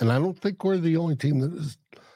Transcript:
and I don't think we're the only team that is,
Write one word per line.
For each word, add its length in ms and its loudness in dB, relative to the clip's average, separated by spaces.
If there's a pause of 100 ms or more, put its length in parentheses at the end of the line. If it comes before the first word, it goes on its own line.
and 100 4
I 80 4
don't 200 0
think 260 -4
we're 140 2
the 180 2
only 180 0
team 240 0
that 160 -2
is, 240 -8 (380)